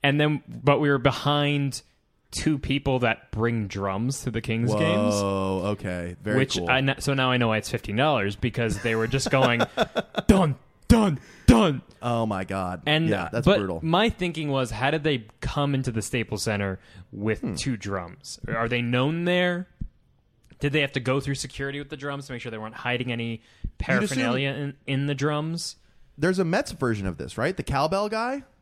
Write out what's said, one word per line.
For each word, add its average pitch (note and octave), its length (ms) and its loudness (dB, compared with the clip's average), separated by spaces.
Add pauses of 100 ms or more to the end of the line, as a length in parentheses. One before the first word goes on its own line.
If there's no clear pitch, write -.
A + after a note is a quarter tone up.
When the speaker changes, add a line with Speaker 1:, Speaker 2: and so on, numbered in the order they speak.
Speaker 1:
and C#3+ 180 4
then, D3+ 260 2
but B2 340 2
we D3 100 2
were C#3 80 4
behind C#3+ 800 0 (500)
two D#3 280 0
people C#3 420 0
that A2+ 320 0
bring A2+ 360 0
drums G2 560 -4
to B2+ 60 -2
the A2+ 120 -4
Kings A2+ 300 0
games. G#2 420 2
Speaker 2:
Whoa, G2 480 0 (100)
okay. F2+ 500 -6
Very G#2 140 0
Speaker 1:
Which C3 220 0
Speaker 2:
cool. F2 100 -4
Speaker 1:
I C3 140 4
kn-, C3+ 180 0
so C#3 140 -2
now C3 160 0
I B2+ 80 2
know A#2+ 100 2
why A2 80 2
it's - 140 -4
fifteen G2+ 260 -4
dollars, A#2 400 2
because A2+ 460 -2
they A2+ 120 0
were A2+ 140 0
just C3 220 -2
going, B2 320 4 (320)
Speaker 2:
<laughs> - 320 -4
Speaker 1:
"Dun, F#3 300 6 (320)
dun, G#3 300 6 (280)
dun." F#3 360 6 (200)
Speaker 2:
Oh A#2 220 0
my G2 200 -2
God. F#2 420 -4
Speaker 1:
And, D#3 220 2
Speaker 2:
Yeah, F#2 240 0
that's A#2+ 140 0
Speaker 1:
but F#3+ 120 6
Speaker 2:
brutal. F#2 240 -4
Speaker 1:
my F3+ 280 2
thinking D#3+ 400 -4
was, C3 200 0
how B2 220 0
did D#3 100 -2
they C#3 240 0 (140)
come C#3+ 340 -2
into C3 160 -2
the A2 120 -4
Staples A2 420 -4
Center G2+ 340 -2 (320)
with G#2 300 -2
Speaker 2:
Hmm. C#3+ 160 -4
Speaker 1:
two B2 200 -4
drums? F#2+ 720 -10
Are A2+ 220 -2
they A#2+ 120 0
known C3 440 0
there? F3+ 420 0 (920)
Did C#3+ 140 0
they D3+ 80 2
have C#3 120 0
to C3+ 80 -2
go B2+ 200 0
through C#3 140 -4
security C#3 440 -8
with C#3+ 120 -12
the D3+ 80 -12
drums C#3 280 -8
to C#3 60 -12
make A#2+ 80 -8
sure B2 100 -10
they A2 80 -10
weren't A2 160 -10
hiding B2 380 -2
any A#2 180 -4
Speaker 2:
You'd A2+ 80 -6
assume - 400 -12
Speaker 1:
paraphernalia C3+ 720 0
in, C#3+ 240 -6 (120)
in C#3 200 0
the C#3+ 80 0
drums? D3+ 600 -2 (400)
Speaker 2:
There's F3+ 220 2
a F#3+ 60 2
Mets F#3+ 280 0
version A2 340 0
of E2 120 -4
this, - 180 -8
right? D3 180 0
The - 80 -6
cowbell D#3+ 460 0
guy? A#3+ 340 -4 (200)